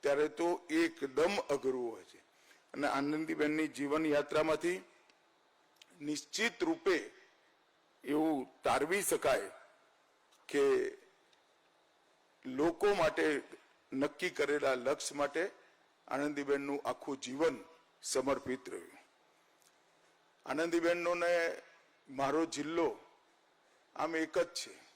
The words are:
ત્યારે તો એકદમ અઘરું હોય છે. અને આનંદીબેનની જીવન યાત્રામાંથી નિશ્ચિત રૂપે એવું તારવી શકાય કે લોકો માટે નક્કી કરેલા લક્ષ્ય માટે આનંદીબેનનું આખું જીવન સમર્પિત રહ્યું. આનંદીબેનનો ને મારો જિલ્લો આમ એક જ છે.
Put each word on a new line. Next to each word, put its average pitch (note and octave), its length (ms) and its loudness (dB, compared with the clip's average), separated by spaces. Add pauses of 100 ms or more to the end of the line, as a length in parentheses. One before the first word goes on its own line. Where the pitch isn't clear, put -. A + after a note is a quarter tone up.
ત્યારે C#3+ 260 4
તો D#3+ 180 0 (220)
એકદમ D#3+ 640 2 (160)
અઘરું C3 420 0
હોય G2+ 140 -14
છે. - 140 -20 (540)
અને C#3+ 140 -2
આનંદીબેનની D3+ 800 0
જીવન C#3+ 380 -2
યાત્રામાંથી D#3 760 0 (1200)
નિશ્ચિત D3+ 640 -4
રૂપે E3 340 0 (1040)
એવું D3+ 440 0 (160)
તારવી D3+ 400 2
શકાય B2 480 2 (1000)
કે C#3+ 140 2 (1800)
લોકો E3 500 2
માટે D#3+ 300 2 (680)
નક્કી D3 460 -4
કરેલા C#3+ 380 2
લક્ષ્ય C3 400 -2
માટે C#3+ 280 -2 (640)
આનંદીબેનનું C#3+ 800 -2
આખું C3+ 360 -4
જીવન C#3 360 0 (440)
સમર્પિત C3 640 -2 (100)
રહ્યું. E2+ 260 -14 (1500)
આનંદીબેનનો E3+ 680 0
ને F3 160 0 (800)
મારો C#3 360 0
જિલ્લો D#3+ 420 0 (1080)
આમ D#3+ 200 -2
એક D#3+ 220 -2
જ E3+ 160 2
છે. - 180 -8 (240)